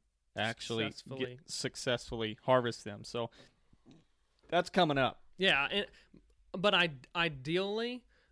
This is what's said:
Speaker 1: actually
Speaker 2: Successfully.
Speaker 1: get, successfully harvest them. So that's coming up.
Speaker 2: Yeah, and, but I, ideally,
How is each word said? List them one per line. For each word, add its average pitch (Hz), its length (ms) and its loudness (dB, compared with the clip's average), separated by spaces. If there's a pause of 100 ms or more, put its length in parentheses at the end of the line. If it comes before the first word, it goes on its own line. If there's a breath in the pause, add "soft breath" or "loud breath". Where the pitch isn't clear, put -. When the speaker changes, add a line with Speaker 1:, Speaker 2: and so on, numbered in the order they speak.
(360)
Speaker 1:
actually 113 500 -2
Speaker 2:
Successfully. 127 400 -8
Speaker 1:
get, 123 140 -10 (100)
successfully 117 920 -4
harvest 123 400 2
them. 104 200 -10
So 117 260 -6 (1200 soft breath)
that's 175 200 2
coming 160 280 4
up. 127 240 0 (160)
Speaker 2:
Yeah, 151 340 2
and, 202 140 -2 (720 soft breath)
but 190 160 4
I, 175 160 4 (260)
ideally, 185 880 -2 (280)